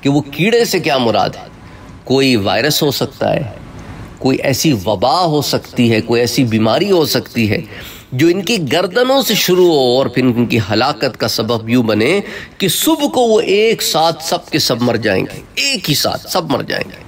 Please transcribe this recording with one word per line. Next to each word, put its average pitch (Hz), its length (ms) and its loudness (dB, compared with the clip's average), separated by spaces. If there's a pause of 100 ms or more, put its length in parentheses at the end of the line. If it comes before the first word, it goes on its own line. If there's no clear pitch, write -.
कि 139 60 2
वो 147 200 2
कीड़े 233 360 2
से - 140 0
क्या 147 200 0
मुराद 107 360 2
है। - 120 -16 (580)
कोई 131 320 2
वायरस 107 460 0
हो 143 100 2
सकता 113 360 -4
है, - 240 -2 (680)
कोई 131 240 0
ऐसी 139 260 0 (100)
वबा 110 400 0
हो 151 220 2
सकती 123 440 -2
है, 110 140 2
कोई 117 180 0
ऐसी 120 260 0
बीमारी 113 440 2
हो 175 180 4
सकती 117 400 -2
है 101 160 -2 (500)
जो 135 160 4
इनकी 190 280 0 (120)
गर्दनों 240 540 2
से 220 140 -2
शुरू 180 300 4
हो 131 300 4
और 135 120 2
फिर 131 160 0
इनकी 120 340 2
हलाकत 110 560 -2
का 117 140 -4
सबब 113 400 -2
यूँ 120 160 4
बने 110 260 2 (480)
कि 190 120 0
सुबह 302 380 0
को 240 180 2
वो 220 140 4
एक 214 420 2
साथ 160 400 0
सब - 260 -6
के 160 120 -2
सब 117 200 0
मर 120 180 0
जाएंगे, 95 420 -2 (220)
एक 277 220 -4
ही 147 100 0
साथ - 340 -4
सब 175 220 -4
मर 123 120 -2
जाएंगे। - 440 -8